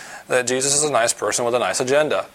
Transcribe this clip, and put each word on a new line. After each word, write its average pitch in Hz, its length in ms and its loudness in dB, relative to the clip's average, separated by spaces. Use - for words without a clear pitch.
that 123 180 2
Jesus 131 280 0
is 143 100 0
a 147 80 -2
nice 117 220 2
person 110 320 -2
with 117 80 0
a 123 40 4
nice 107 220 -2
agenda, 131 540 0